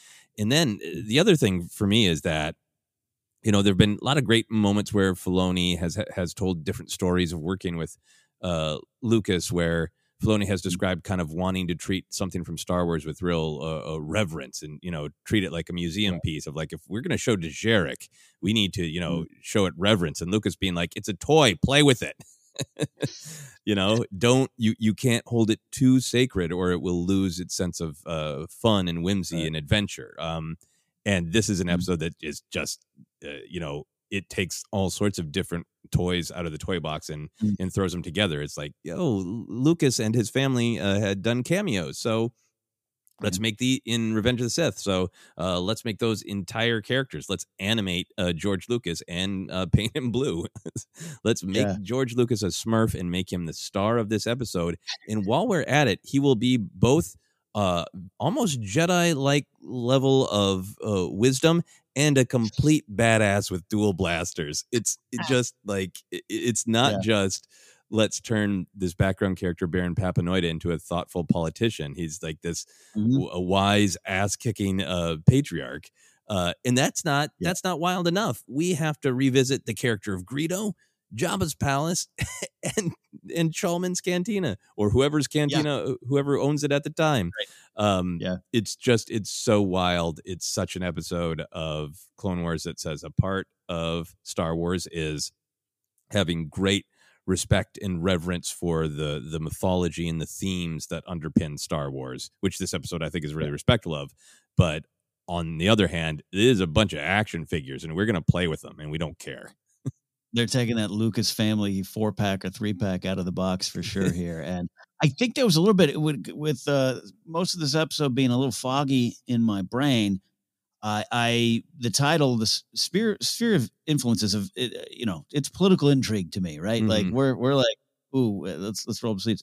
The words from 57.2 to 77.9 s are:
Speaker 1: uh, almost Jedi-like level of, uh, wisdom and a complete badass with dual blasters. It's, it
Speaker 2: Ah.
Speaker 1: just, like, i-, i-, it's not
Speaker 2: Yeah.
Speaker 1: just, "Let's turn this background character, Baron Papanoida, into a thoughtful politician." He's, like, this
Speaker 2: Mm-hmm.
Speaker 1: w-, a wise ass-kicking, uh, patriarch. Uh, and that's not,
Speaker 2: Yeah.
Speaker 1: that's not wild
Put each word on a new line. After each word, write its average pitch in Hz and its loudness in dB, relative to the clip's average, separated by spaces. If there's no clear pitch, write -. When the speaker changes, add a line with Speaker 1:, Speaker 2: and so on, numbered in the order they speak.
Speaker 1:
uh, 90 0
almost 156 0
Jedi-like 147 2
level 127 4
of, 98 2
uh, 95 0
wisdom 135 4
and 143 4
a 123 6
complete 131 2
badass 107 4
with 87 -6
dual 104 2
blasters. 85 -2
It's, - -2
it 123 -4
Speaker 2:
Ah. - -6
Speaker 1:
just, 127 2
like, 98 -4
i-, 90 -4
i-, - -10
it's 110 -2
not 117 4
Speaker 2:
Yeah. 98 -2
Speaker 1:
just, 101 0
"Let's 107 2
turn 101 0
this 92 -2
background 95 0
character, 90 -4
Baron 87 0
Papanoida, 90 0
into 82 -4
a 80 -2
thoughtful 87 -4
politician." 80 -2
He's, 80 -8
like, 80 -10
this 85 -6
Speaker 2:
Mm-hmm. 107 2
Speaker 1:
w-, 135 0
a 90 -4
wise 98 4
ass-kicking, 98 -2
uh, 85 -2
patriarch. 80 2
Uh, 90 0
and 123 2
that's 151 0
not, 147 0
Speaker 2:
Yeah. 175 -2
Speaker 1:
that's 180 -4
not 180 -2
wild 180 0